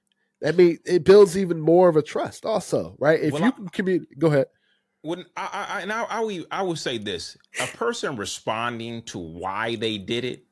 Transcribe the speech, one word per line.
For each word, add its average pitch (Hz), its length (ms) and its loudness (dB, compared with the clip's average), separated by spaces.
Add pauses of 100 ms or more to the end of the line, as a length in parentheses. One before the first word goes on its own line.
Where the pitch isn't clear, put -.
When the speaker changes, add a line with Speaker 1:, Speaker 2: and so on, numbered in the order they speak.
(460)
Speaker 1:
I 151 60 0
mean, 170 340 6
it 165 200 0
builds 190 320 10
even 170 240 -2
more 170 280 6
of 156 60 4
a 156 60 4
trust - 440 -6
also, 143 540 -4
right? 151 220 2
If 147 120 -2
Speaker 2:
Well, 147 100 -2
Speaker 1:
you 220 40 4
Speaker 2:
I 262 40 2
Speaker 1:
can 190 180 -8
commu-, 185 360 -2 (140)
go 160 80 4
ahead. 143 200 2 (540)
Speaker 2:
When 170 240 -10 (120)
I, 185 160 -8
I, 190 240 -8
I, 185 40 -8
and 196 120 -6
I, 226 100 -4
I 208 180 -6
will, 202 300 -6
I 170 120 -4
will 175 120 -2
say 143 220 -6
this, 101 400 -8 (220)
a 123 80 -4
person 214 500 -6
responding 117 880 -6
to - 160 -12
why 95 560 -6
they 110 220 -4
did 117 280 -6
it - 260 -10